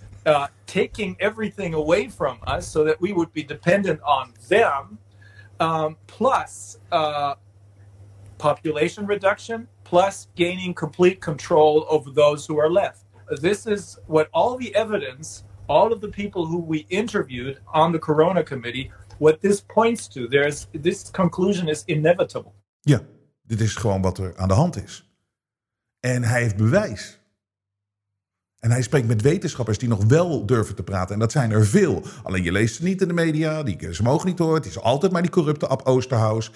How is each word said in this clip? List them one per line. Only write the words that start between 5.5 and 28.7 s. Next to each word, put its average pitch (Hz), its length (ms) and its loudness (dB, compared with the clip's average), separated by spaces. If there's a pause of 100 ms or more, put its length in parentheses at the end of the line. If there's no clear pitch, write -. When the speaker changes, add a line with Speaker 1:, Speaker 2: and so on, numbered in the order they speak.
Speaker 1:
um, 160 480 -2
plus, - 760 -4 (120)
uh, 147 420 -2 (1040)
population 156 680 -2
reduction, 202 640 -2 (160)
plus 190 500 2
gaining 180 420 -2
complete 180 440 2
control 156 680 2
over 139 260 -2
those 147 340 4
who 151 120 -2
are 156 120 4
left. 185 320 0 (380)
This 202 240 0
is 208 420 -6
what 156 240 2
all 226 260 0
the 240 160 -8
evidence, 160 720 -4 (240)
all 190 260 4
of 202 80 -4
the 208 80 -8
people 196 360 -6
who 165 220 -4
we 156 200 -2
interviewed 139 800 -4
on 160 260 2
the 165 80 0
Corona 160 440 2
Committee, 120 480 -8 (280)
what 156 220 4
this 202 200 2
points 233 460 0
to. 120 200 -10
There's, 143 400 0 (140)
this 180 300 -4
conclusion 180 560 0
is 151 180 -4
inevitable. 160 680 0 (320)
Speaker 2:
Ja, 139 160 4 (420)
dit 110 180 -4
is 107 140 -2
gewoon 95 260 0
wat 92 160 -2
er 92 200 -8
aan 92 100 -2
de 98 60 2
hand 151 300 2
is. - 280 -20 (880)
En 123 240 0
hij 120 180 2
heeft 104 160 0
bewijs. 120 640 0 (1400)
En 117 120 2